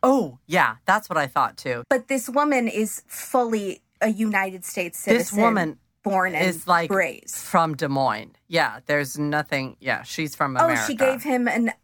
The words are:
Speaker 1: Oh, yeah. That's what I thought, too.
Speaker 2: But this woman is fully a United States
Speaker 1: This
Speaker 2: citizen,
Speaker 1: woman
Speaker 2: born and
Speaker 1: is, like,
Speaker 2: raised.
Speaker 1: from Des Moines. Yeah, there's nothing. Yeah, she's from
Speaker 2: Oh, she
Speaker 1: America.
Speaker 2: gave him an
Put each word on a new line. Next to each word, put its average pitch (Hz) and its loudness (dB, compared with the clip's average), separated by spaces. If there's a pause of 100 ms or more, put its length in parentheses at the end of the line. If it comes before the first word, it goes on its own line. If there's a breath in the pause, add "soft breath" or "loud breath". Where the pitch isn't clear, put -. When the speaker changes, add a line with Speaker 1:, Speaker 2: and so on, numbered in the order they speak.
Speaker 1:
Oh, 247 2 (100)
yeah. 143 2 (100)
That's 208 2
what 170 -2
I 143 0
thought, 131 0
too. 120 -6
Speaker 2:
But 262 0
this 269 -2
woman 262 2
is 214 -4
fully 226 -2 (200)
a 220 2
United 196 -2
States - -8
Speaker 1:
This 240 2
Speaker 2:
citizen, 202 0
Speaker 1:
woman 196 2 (260)
Speaker 2:
born 190 0
and 165 2
Speaker 1:
is, 170 -2
like, 170 4
Speaker 2:
raised. 180 -2
Speaker 1:
from 160 2
Des 147 -4
Moines. 127 -2 (120)
Yeah, 139 0
there's 147 0
nothing. 147 -2
Yeah, 120 -4
she's - -8
from 139 -2
Speaker 2:
Oh, - 4 (260)
she 285 -2
Speaker 1:
America. - -
Speaker 2:
gave 262 0
him 254 0
an 233 0 (120)